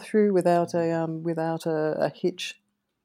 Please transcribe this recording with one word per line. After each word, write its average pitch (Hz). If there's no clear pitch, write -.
through 208
without 175
a, 165
um, 160
without 165
a, 156
a 147
hitch. -